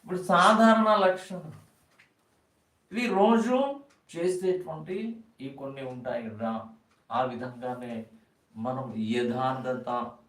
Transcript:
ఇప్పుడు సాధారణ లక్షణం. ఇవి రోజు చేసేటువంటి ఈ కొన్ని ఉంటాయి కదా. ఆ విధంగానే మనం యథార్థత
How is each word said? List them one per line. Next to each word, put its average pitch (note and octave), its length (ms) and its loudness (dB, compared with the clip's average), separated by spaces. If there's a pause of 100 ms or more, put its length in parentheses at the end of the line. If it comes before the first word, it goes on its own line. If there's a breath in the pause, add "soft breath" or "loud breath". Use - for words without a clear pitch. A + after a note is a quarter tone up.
ఇప్పుడు F3+ 180 -6
సాధారణ G#3+ 720 6
లక్షణం. F3+ 560 0 (1400)
ఇవి A#3 140 -2
రోజు A3+ 760 2 (360)
చేసేటువంటి F3+ 1040 -4 (200)
ఈ C3+ 80 -10
కొన్ని C3+ 360 -12
ఉంటాయి A#2+ 460 -8
కదా. A2+ 340 -6 (480)
ఆ B2 100 0
విధంగానే B2 840 -8 (500 soft breath)
మనం B2 400 -6
యథార్థత B2 1120 -2 (180)